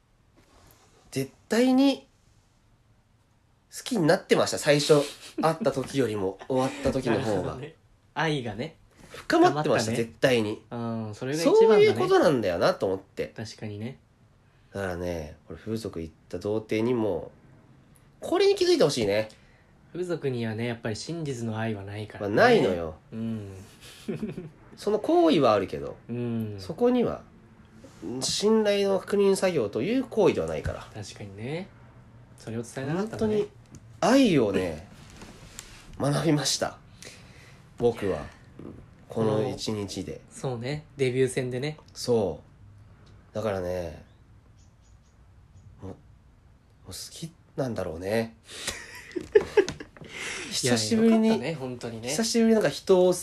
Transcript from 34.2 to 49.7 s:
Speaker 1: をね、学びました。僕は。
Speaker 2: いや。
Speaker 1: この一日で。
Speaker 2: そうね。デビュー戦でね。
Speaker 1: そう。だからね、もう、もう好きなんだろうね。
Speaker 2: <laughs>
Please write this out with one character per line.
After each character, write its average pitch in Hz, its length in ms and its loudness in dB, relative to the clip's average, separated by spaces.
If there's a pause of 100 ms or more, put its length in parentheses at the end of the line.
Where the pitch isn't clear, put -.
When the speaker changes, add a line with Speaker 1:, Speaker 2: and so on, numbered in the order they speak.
Speaker 1:
を 104 120 2
ね、 87 360 -4 (1120)
学 147 280 -2
び 160 80 4
ま 139 120 0
し - 120 -2
た。 - 200 -4 (1000)
僕 117 320 0
は。 82 80 -2
Speaker 2:
い - 20 -6
や。 73 160 -14 (800)
Speaker 1:
こ 113 80 0
の 107 260 2
一 98 220 -6
日 101 320 -6
で。 - 160 -10 (100)
Speaker 2:
そ 131 260 -8
う 113 40 -8
ね。 143 240 -8 (140)
デ 131 120 2
ビ 127 120 0
ュ 131 40 4
ー 120 40 0
戦 127 200 -4
で 123 120 -6
ね。 151 160 -6 (160)
Speaker 1:
そ 101 480 0 (880)
う。 - 40 -10
だ 107 60 -6
か 107 100 -2
ら 95 100 -4
ね、 87 420 -6 (1800)
も 95 80 -12
う、 - 20 -12
も - 40 -14 (920)
う - 0 -
好 95 60 -16 (180)
き 160 200 -14 (240)
な 135 140 -2
ん 110 60 -4
だ 90 100 -4
ろ 80 100 -8
う 82 40 -10
ね。 113 400 -2
Speaker 2:
<laughs> - 40 -20 (2250)